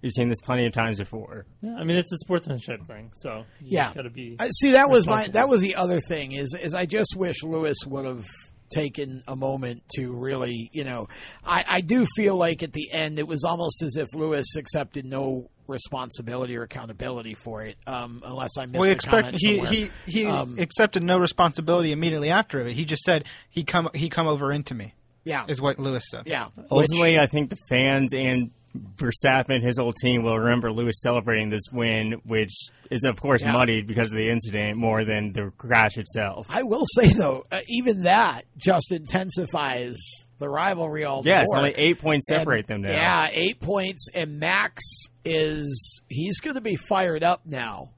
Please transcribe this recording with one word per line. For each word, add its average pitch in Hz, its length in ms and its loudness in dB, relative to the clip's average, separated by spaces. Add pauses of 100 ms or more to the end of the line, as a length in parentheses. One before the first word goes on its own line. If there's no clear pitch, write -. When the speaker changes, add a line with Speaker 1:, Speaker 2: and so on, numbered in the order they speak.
Speaker 1:
We've 127 120 -4
seen 120 160 2
this 117 140 -2
plenty 123 240 0
of 113 60 -2
times 113 260 0
before. 107 480 -10 (160)
Speaker 2:
Yeah, 226 140 -8
I - 80 -8
mean, 170 120 2
it's 175 160 0
a 170 60 -6
sportsmanship 135 680 -4
thing, 113 280 -16
so 110 300 -10 (160)
you 143 180 -2
Speaker 3:
Yeah. 139 60 2
Speaker 2:
just 117 120 -6
gotta 123 140 -10
be 117 280 -14
Speaker 3:
Uh, 240 120 -2
see, 269 220 6
that 269 180 8
was 226 160 8
my, 214 140 4
Speaker 2:
responsible. 208 120 -4
Speaker 3:
that 233 160 4
was 240 140 6
the 185 140 0
other 180 240 2
thing 147 320 -6
is, 139 220 -6
is 165 200 -6
I 180 120 -2
just 202 300 0
wish 185 260 -2
Lewis 160 440 -2
would 135 180 -6
have 123 220 -8 (440)
taken 139 560 -4
a 135 100 -8
moment 131 460 -4 (120)
to 123 180 -6
really, 123 600 -4
you 147 120 -6
know, 120 220 -6 (380)
I, 175 220 2
I 180 140 2
do 208 260 4 (100)
feel 202 200 4
like 170 260 2
at 160 120 -8
the 151 180 -8
end 156 260 -4
it 151 80 -2
was 151 180 -6
almost 170 380 -2
as 143 140 -4
if 151 180 -4
Lewis 156 420 -2
accepted 143 500 -6
no 135 420 -4 (180)
responsibility 123 880 -6
or 117 80 -6
accountability 117 680 -10
for 110 280 -12
it, 107 140 -12 (100)
um, 120 400 -10
unless 131 320 -8
I 131 80 -8
missed 123 140 -12
Speaker 4:
Well, 185 40 6
he 190 60 6
Speaker 3:
a 190 40 6
Speaker 4:
expect-, - 200 0 (100)
Speaker 3:
comment - 160 -6
Speaker 4:
he, 208 160 6
Speaker 3:
somewhere. 185 160 0
Speaker 4:
he, 214 180 0 (160)
he 208 200 0
Speaker 3:
Um, 135 320 -2
Speaker 4:
accepted 185 440 2
no 180 160 4
responsibility 170 720 2
immediately 156 380 0
after 180 360 2
it. 120 80 -6
He 151 100 -2
just 151 200 -4
said, 165 200 4 (240)
"He 170 160 -4
come, 170 300 0
he 151 160 -2
come 165 160 0
over 143 260 0
into 143 220 -4
me." 110 200 -10 (300)
Speaker 3:
Yeah. 139 240 -4
Speaker 4:
Is 135 140 -4
what 139 160 0
Lewis 135 320 -4
said. 117 160 -12
Speaker 3:
Yeah. 127 220 -4 (220)
Speaker 1:
Ultimately, 160 420 6
Speaker 3:
Which 160 80 6
Speaker 1:
I 143 60 8
think 147 220 0
the - 80 -8 (140)
fans 135 420 4
and 127 380 0 (460)
Verstappen, 131 680 2
his 123 160 2
whole 120 140 0
team, 123 320 2
will 113 140 2
remember 117 340 2
Lewis 117 280 0
celebrating 113 480 0
this 104 140 -2 (100)
win, 113 540 0
which 110 260 0 (380)
is, 127 140 -2
of 123 160 0
course, 135 200 4
Speaker 3:
Yeah. 143 120 0
Speaker 1:
muddied 117 340 4
because 113 260 0
of 110 60 -2
the 110 100 2
incident 107 480 0
more 110 280 2
than 104 280 -2
the 101 240 -4
crash 113 400 4
itself. 107 540 -4
Speaker 3:
I 254 140 -2
will 247 200 0 (140)
say, 226 100 10
though, 175 440 4
uh, 190 160 -2
even 233 340 0
that 175 400 4 (160)
just 180 340 2
intensifies 151 1040 -4 (420)
the 143 100 -6
rivalry 156 560 -2
all 139 180 -2
the 143 80 2
Speaker 1:
Yes, 175 180 6
Speaker 3:
more. 135 100 2
Speaker 1:
only 143 180 2
eight 165 240 2
points 151 280 2
Speaker 3:
And, 151 120 4
Speaker 1:
separate 127 260 0
them 107 160 -4
now. 98 100 -2
Speaker 3:
yeah, 160 400 2
eight 185 280 -2
points, 190 540 -2
and 156 260 -4
Max 190 420 -2 (420)
is – 156 840 -2
he's 170 320 -4
gonna 277 200 -6
be 214 160 -2
fired 180 460 0
up 175 240 2
now. 120 500 -8